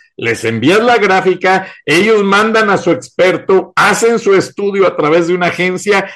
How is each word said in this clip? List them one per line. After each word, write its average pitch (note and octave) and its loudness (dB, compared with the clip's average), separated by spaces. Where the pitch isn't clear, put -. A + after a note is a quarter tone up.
les A2+ -6
envías A2+ 0
la A#3+ 2
gráfica, F#3 0
ellos G3+ 2
mandan G#3+ 0
a G3+ 0
su F#3 -2
experto, - -2
hacen G#3+ 2
su G3 2
estudio G3 0
a - -2
través E3 0
de F3 0
una F3+ -2
agencia F#3 -2